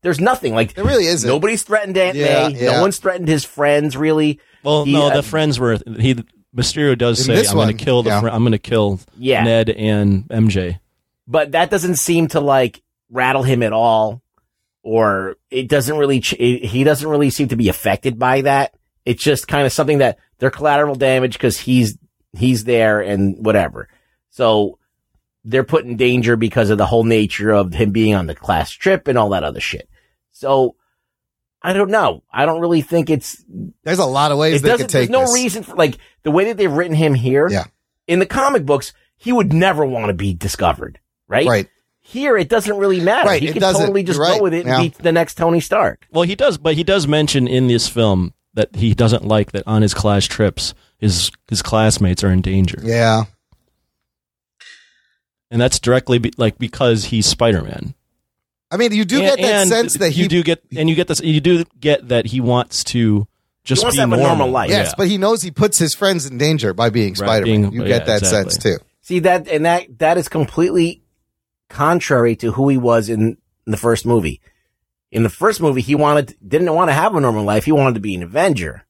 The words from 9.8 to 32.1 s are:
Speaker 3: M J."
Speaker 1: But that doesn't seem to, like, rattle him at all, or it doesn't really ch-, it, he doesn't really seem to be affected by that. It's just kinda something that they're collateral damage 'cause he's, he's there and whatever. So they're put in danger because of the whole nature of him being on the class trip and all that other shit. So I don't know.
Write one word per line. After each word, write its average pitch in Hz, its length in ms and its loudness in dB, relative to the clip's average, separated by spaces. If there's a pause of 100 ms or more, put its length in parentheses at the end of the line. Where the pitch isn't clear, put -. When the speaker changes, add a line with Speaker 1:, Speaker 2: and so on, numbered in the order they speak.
Speaker 3:
M 110 200 2
J." 90 280 -4 (500)
Speaker 1:
But 143 260 -2
that 175 180 0
doesn't 180 240 -2
seem 170 320 0
to, 160 120 0
like, 135 440 0 (260)
rattle 127 320 0
him 123 220 2
at 107 100 0
all, 110 480 0 (640)
or 104 540 0 (120)
it 131 180 -4
doesn't 143 300 0
really 139 220 0
ch-, - 140 -4
it, 123 320 -2
he 117 180 -2
doesn't 147 260 0
really 147 200 2
seem 139 200 -4
to 123 60 -4
be 113 140 0
affected 110 500 -4
by 127 220 0
that. 139 340 0 (300)
It's 120 180 -4
just 143 240 0
kinda 143 220 0
something 147 300 0
that 127 200 2 (200)
they're 131 120 0
collateral 147 440 0
damage 131 440 0
'cause 117 180 0
he's, 123 400 0 (400)
he's 117 280 0
there 110 360 2
and 98 420 -2
whatever. 98 440 0 (420)
So 107 480 0 (680)
they're 127 200 0
put 151 220 0
in 120 120 -8
danger 123 380 2
because 110 340 0
of 104 80 2
the 101 80 2
whole 117 180 2
nature 110 480 0
of 98 220 2
him 104 180 0
being 107 220 2
on 90 140 0
the 76 80 -10
class - 360 -4
trip - 360 -2
and 127 100 0
all 107 120 0
that 92 140 -2
other 73 160 -8
shit. - 300 -10 (420)
So 135 440 0 (840)
I 185 120 -2
don't 196 160 0
know. 160 420 0